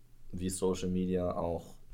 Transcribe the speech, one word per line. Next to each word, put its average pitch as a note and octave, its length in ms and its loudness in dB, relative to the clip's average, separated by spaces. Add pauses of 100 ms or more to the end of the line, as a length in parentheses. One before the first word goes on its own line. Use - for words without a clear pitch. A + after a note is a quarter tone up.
(320)
wie F#2 180 0
Social F#2 380 2
Media F#2 460 2
auch E2+ 420 -2 (180)